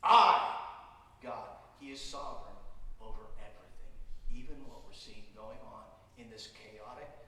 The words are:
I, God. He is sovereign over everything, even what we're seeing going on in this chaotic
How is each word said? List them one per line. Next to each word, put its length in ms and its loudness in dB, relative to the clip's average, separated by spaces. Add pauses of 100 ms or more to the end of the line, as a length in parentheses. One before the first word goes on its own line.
I, 540 10 (680)
God. 260 -8 (300)
He 140 -12
is 80 -10
sovereign 560 -6 (440)
over 240 -4 (160)
everything, 540 -10 (360)
even 260 0 (120)
what 160 -12
we're 80 -12
seeing 320 -10 (100)
going 300 -12
on 200 -14 (340)
in 120 -16
this 220 -14
chaotic 560 -16 (200)